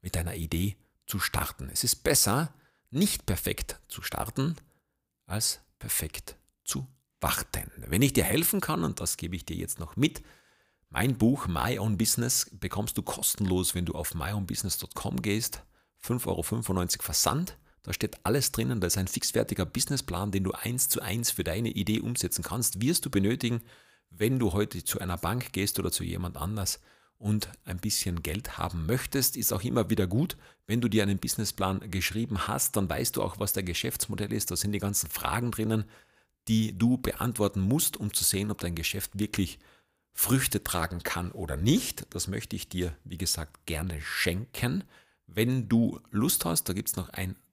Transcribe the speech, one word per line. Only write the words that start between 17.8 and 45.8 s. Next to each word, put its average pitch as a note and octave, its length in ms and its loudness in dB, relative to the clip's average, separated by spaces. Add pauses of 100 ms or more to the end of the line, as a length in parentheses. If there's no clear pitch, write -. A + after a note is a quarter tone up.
Da G2+ 80 -4
steht - 300 -2
alles C3 280 2
drinnen. A#2 300 0
Da F2+ 60 2
ist F2 100 2
ein F#2+ 100 2
fixfertiger - 560 0
Businessplan, G2+ 680 -2
den G2 120 2
du F#2 100 0
eins - 360 0
zu - 120 0
eins G2 280 0
für - 140 -2
deine A2 260 0
Idee G#2+ 300 2
umsetzen - 440 -2
kannst, A#2 380 -2
wirst D3+ 240 2
du C3+ 60 -4
benötigen, A2+ 500 2 (480)
wenn A2+ 300 2
du G#2 140 4
heute F#2 300 0
zu - 160 -2
einer F2 180 -2
Bank E2+ 360 -2
gehst G2 240 0
oder F2+ 140 0
zu - 120 -2
jemand F2 320 -4
anders G2 440 -2 (400)
und G#2 300 0 (140)
ein F#2 140 -6
bisschen F2+ 460 -2
Geld F#2 340 -4
haben E2 300 -2
möchtest. B2+ 500 0
Ist A2+ 160 0
auch G2+ 100 -2
immer A#2+ 280 2
wieder G#2 160 2
gut, A2 280 0 (300)
wenn A#2+ 160 2
du A#2+ 60 2
dir G#2+ 160 4
einen G2+ 160 2
Businessplan F#2+ 720 -2
geschrieben G2 560 -2
hast, - 280 0
dann G2 140 2
weißt - 280 0
du - 40 0
auch, - 180 -4
was - 140 0
dein F#2+ 140 -2
Geschäftsmodell G2+ 680 -2
ist. G#2+ 160 -2
Da F2 60 -2
sind G#2 160 0
die G2+ 80 0
ganzen G2+ 280 0
Fragen A#2+ 440 0
drinnen, A2 340 0 (600)
die A2 280 4
du A#2+ 220 6
beantworten - 640 0
musst, A#2 360 2
um G#2 140 -2
zu - 120 0
sehen, G2+ 260 2
ob G#2 120 -4
dein F2 120 -2
Geschäft E2+ 460 -4
wirklich G#2 400 0 (520)
Früchte - 520 2
tragen E2+ 400 -2
kann F2 280 -2
oder D2+ 240 -6
nicht. A#2+ 600 2
Das - 120 -2
möchte G2+ 280 -6
ich - 120 -6
dir, F2 360 -4
wie F2 160 -10
gesagt, - 480 -4
gerne D#2+ 340 -4
schenken. A#2+ 840 -2 (440)
Wenn A#2 420 0
du A2+ 300 4 (100)